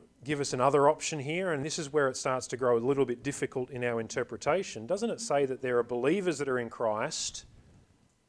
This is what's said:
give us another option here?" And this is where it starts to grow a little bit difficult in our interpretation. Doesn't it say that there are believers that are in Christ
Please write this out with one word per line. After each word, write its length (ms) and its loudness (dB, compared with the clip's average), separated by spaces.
give 160 -2
us 140 -2
another 360 6
option 300 0
here?" 320 -4
And 120 -2
this 140 -4
is 160 -6
where 140 4
it 100 -2
starts 300 -2
to 100 -6
grow 200 4
a 20 2
little 260 2
bit 180 -4
difficult 460 -4
in 140 -6
our 160 0
interpretation. 880 -2
Doesn't 220 -2
it 120 -6
say 240 2
that 160 -2
there 160 2
are 60 4
believers 560 0
that 100 -4
are 100 0
in 100 -4
Christ 760 -2